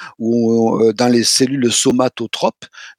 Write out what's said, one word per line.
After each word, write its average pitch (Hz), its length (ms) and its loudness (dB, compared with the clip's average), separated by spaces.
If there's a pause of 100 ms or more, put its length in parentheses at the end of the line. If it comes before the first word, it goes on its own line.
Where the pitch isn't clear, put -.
(200)
où, 113 560 0
euh, 110 160 2
dans 123 160 0
les 120 160 2
cellules 127 480 0
somatotropes, - 920 -2 (340)